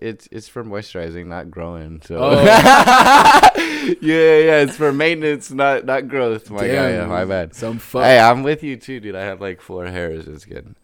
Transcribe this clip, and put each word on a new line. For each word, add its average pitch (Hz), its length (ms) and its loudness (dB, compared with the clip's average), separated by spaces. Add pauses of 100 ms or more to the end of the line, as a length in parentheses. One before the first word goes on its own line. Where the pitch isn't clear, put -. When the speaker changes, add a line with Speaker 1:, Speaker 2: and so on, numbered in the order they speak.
Speaker 1:
it's, 110 300 -14
it's - 160 -18
for 120 160 -16
moisturizing, 87 640 -14
not 85 240 -14
growing. 82 520 -14
So 85 160 -12
Speaker 2:
Oh. 143 240 4
Speaker 1:
<laughs> 254 880 6 (240)
yeah, 302 360 -6 (100)
yeah, 160 600 4
it's 143 140 -2
for 151 160 -2
maintenance, 151 600 -4
not, 135 340 -2
not 131 220 -4
growth. 117 420 -6
My 101 180 -8
guy, 92 260 -2
Speaker 2:
Damn, 90 160 -8
Speaker 1:
my 90 160 -4
bad. 92 300 -8
Speaker 2:
some 113 240 -10
fuck - 240 -8
Speaker 1:
Hey, 127 160 4
I'm 123 240 4
with 151 200 -4
you 135 140 -10
too, 131 220 -16
dude. 104 160 -14
I 92 60 -12
have, 95 200 -12
like, 95 200 -12
four 90 240 -12
hairs. 85 420 -10
It's 76 180 -20
good. - 380 -20